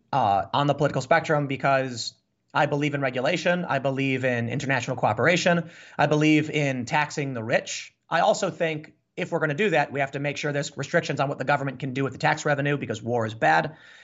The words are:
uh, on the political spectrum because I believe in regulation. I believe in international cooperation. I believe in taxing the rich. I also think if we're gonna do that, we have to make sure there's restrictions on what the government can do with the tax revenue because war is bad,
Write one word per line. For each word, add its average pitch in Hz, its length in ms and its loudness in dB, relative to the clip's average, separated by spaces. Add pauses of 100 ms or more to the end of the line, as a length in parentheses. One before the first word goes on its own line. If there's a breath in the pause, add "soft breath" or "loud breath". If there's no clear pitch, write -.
(120)
uh, 101 420 2
on 143 140 2
the 143 60 6
political 139 280 0
spectrum 151 460 2
because 131 680 -2 (400)
I 147 120 2
believe 143 280 0
in 143 60 -2
regulation. 156 640 0
I 135 160 0
believe 131 460 0
in 120 240 0
international 131 480 -2
cooperation. 165 720 2 (280 loud breath)
I 147 100 4
believe 151 420 4
in 135 360 -2
taxing 143 480 -2
the 113 100 -6
rich. - 500 -4 (160)
I 165 100 0
also 190 300 2
think 160 420 -4 (240)
if 180 160 -6
we're 165 80 0
gonna 151 140 0
do 202 160 2
that, 143 240 2
we 139 80 0
have 139 100 -2
to 139 80 -6
make 143 160 -4
sure 147 160 -4
there's 139 260 -4
restrictions 156 440 -2
on 139 80 0
what 139 80 -6
the 131 80 -6
government 139 340 0
can 135 140 -6
do 135 100 -2
with 127 80 -2
the - 80 -14
tax 151 240 0
revenue 143 320 0
because 120 260 -6
war 117 240 -2
is 110 80 -4
bad, 156 440 2 (260 loud breath)